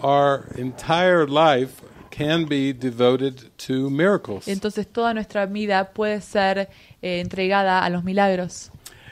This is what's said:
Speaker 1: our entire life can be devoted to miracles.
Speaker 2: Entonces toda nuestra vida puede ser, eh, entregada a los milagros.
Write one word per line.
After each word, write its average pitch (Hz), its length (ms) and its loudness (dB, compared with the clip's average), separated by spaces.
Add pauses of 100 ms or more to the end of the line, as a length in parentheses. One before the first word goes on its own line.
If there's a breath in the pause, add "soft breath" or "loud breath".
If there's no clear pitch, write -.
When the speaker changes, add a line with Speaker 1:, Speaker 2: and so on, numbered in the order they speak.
Speaker 1:
our 143 460 2 (100)
entire 165 720 2
life 139 560 2 (260)
can 156 360 -2
be 139 280 0
devoted 123 800 0 (160)
to 135 240 -2
miracles. 143 560 0
Speaker 2:
Entonces 202 440 -6
toda 233 220 -2
nuestra 214 320 -4
vida 196 480 -2
puede 214 280 -4
ser, 196 480 0 (340 loud breath)
eh, 180 160 -4
entregada 185 680 0
a 180 60 0
los 175 120 -2
milagros. 185 680 -2 (400 loud breath)